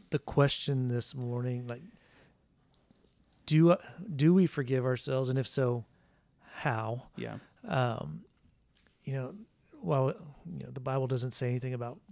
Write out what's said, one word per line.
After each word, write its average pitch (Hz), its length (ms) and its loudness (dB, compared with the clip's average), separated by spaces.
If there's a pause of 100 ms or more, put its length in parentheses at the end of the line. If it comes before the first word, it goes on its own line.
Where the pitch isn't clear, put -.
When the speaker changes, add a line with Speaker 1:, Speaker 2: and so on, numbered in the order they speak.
Speaker 1:
the 147 100 -2
question 139 720 2
this 120 260 -2
morning, 123 520 -4
like, 120 160 -10 (1600)
do, 160 240 8
uh, 175 60 8 (400)
do 156 180 6
we 185 120 8
forgive 131 380 0
ourselves? 131 440 0
And 131 100 0
if 127 80 -2
so, 123 380 0 (720)
how? 117 500 -4 (120)
Speaker 2:
Yeah. 117 200 -10 (300)
Speaker 1:
Um, 135 560 -2 (840)
you 135 80 -6
know, 135 220 -6 (460)
while, 143 340 0 (380)
you 135 120 -10
know, 127 80 -12
the 127 80 -8
Bible 131 260 -2
doesn't 123 260 -2
say 127 180 0
anything 127 240 -2
about 120 240 -8 (120)